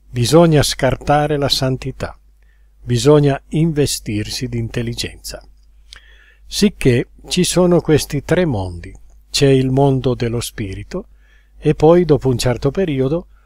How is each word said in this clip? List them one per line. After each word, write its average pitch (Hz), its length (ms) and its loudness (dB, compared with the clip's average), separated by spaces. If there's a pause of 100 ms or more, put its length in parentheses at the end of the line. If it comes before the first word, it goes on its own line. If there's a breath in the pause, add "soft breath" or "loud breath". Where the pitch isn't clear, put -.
"Bisogna 143 540 4
scartare 147 760 -2
la 139 120 -2
santità, - 680 -4 (640)
bisogna 139 580 2 (100)
investirsi 135 1000 -2
di 120 100 -8
intelligenza". - 880 -8 (1040 loud breath)
Sicché 147 600 0 (180)
ci 180 160 0
sono 175 380 2
questi 143 420 0
tre 180 220 0
mondi. 95 460 -6 (380)
C'è - 180 2
il 131 220 4
mondo 131 460 0
dello 117 260 -4
spirito, 101 640 -10 (580)
e 151 120 2
poi, 170 300 4
dopo 143 220 2
un 123 120 0
certo 127 320 -2
periodo, 151 560 -4 (180)